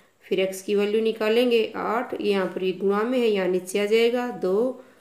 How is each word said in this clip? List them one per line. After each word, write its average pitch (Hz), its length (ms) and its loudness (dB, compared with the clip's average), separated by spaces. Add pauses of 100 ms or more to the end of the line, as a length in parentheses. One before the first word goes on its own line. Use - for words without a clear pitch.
(240)
फिर 190 160 -2
एक्स 190 220 -2
की 208 120 -4
value 208 280 2
निकालेंगे 220 760 2
आठ, 208 380 -4
ये 208 160 -2
यहाँ 196 160 2
पर 185 180 -6
ये 185 100 0
गुणा 196 280 0
में 254 160 0
है, 240 80 2
यहाँ 196 220 2
नीचे 185 300 -2
आ 202 80 2
जाएगा 233 460 2
दो, 202 500 0 (180)